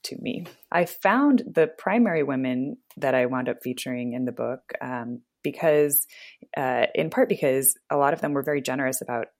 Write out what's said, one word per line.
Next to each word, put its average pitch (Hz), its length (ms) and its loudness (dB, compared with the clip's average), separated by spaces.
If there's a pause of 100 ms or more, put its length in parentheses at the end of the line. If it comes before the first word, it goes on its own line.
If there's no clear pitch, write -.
to - 140 -10
me. 170 280 -8 (240)
I 175 140 2
found 247 600 4
the 160 200 4
primary 190 560 2
women 131 540 -2 (200)
that 135 160 0
I 127 140 4
wound 123 200 -2
up 127 140 -4
featuring 123 520 -6
in 127 120 -2
the 123 60 -2
book, 123 500 -6
um, 120 400 -8 (220)
because, 147 640 2 (500)
uh, 127 380 2
in 160 160 0
part 247 180 2
because 135 480 0 (140)
a 147 60 0
lot 143 160 4
of 165 80 -6
them 147 120 -2
were 139 100 0
very 147 180 -2
generous 131 400 -2
about 117 260 -6 (120)